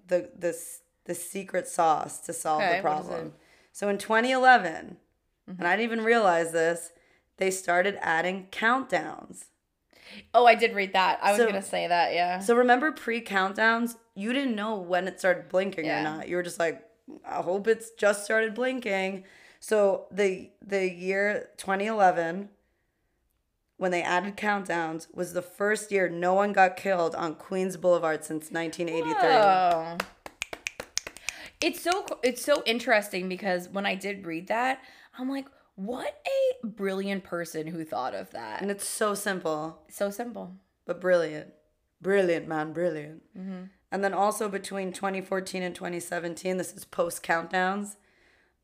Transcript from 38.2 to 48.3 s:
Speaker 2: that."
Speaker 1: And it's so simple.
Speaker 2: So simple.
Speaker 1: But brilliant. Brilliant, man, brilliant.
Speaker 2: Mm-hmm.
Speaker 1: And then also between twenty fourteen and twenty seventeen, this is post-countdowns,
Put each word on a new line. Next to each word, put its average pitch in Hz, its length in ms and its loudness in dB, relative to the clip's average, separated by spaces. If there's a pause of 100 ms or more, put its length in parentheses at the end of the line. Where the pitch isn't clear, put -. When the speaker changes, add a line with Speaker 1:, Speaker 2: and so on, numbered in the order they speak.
Speaker 2:
that." 110 280 -10
Speaker 1:
And 196 100 -2
it's 202 160 -6
so 208 280 -2
simple. 165 760 -4
Speaker 2:
So 202 220 -6
simple. 202 460 -10 (280)
Speaker 1:
But 180 160 -6
brilliant. 170 480 2 (540)
Brilliant, 175 440 4
man, 156 280 -4
brilliant. 156 480 -4 (160)
Speaker 2:
Mm-hmm. 185 240 -10 (280)
Speaker 1:
And 196 140 -2
then 196 80 0
also 208 360 0
between 196 440 -6
twenty 190 300 -4
fourteen 185 400 -4
and 180 120 -4
twenty 175 260 -6
seventeen, 175 580 -4
this 175 160 -6
is - 100 -16
post-countdowns, 185 1120 -2 (680)